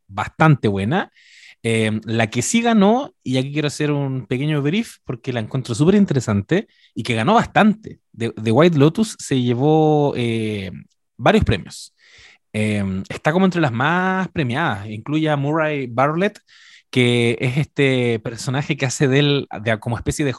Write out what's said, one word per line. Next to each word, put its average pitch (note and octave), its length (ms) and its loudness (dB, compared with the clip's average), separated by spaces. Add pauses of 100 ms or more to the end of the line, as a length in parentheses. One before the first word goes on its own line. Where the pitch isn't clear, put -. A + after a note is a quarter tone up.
bastante A2+ 600 2
buena. G#2 440 -2 (500)
Eh, A2 440 0
la A2+ 240 0
que B2 120 -2
sí A#3 200 0
ganó, A3+ 520 2 (100)
y B2+ 140 -2
aquí C3+ 140 -2
quiero D3 160 -2
hacer D3 240 -2
un C3+ 360 -4
pequeño C#3+ 340 -2
brief F#3 420 -2
porque B2+ 300 -8
la A#2+ 80 -2
encuentro A#2+ 340 -6
súper E3 200 4
interesante D3+ 720 0 (280)
y A2+ 80 -8
que A#2 120 -4
ganó A#2+ 180 -2
bastante. - 640 0 (180)
The, A2+ 140 -4
The A2 200 -2
White D#3+ 260 4
Lotus D#3+ 420 2
se C3 220 -2
llevó, D3 760 2
eh, A2 560 -4 (460)
varios F#3+ 260 2
premios. - 500 -4 (600)
Eh, G2+ 560 -2
está - 240 -2
como F#3 120 2
entre F3 160 0
las C3 120 0
más F3+ 560 -2
premiadas. A#2+ 600 -4
Incluye D3 400 -4
a D3+ 60 0
Murray D3 520 -2
Bartlett, D#3 520 0 (500)
que A#2+ 520 2
es B2+ 160 -2
este C3 600 0
personaje B2+ 580 -6
que C#3 80 -2
hace C3+ 240 0
de C3+ 100 4
él, C#3+ 280 2 (140)
de, A2 180 0
como A#2 180 -6
especie - 280 -4
de B2+ 140 -2